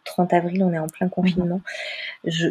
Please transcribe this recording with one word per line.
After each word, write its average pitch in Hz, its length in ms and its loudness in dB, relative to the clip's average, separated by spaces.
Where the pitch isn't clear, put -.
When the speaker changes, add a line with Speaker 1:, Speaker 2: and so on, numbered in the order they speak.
Speaker 1:
trente - 280 0
avril, 175 320 2
on 180 80 4
est 165 60 0
en 156 100 -2
plein - 180 -2
Speaker 2:
Mhm. 180 60 0
Speaker 1:
confinement. 180 480 0
Je, 165 260 0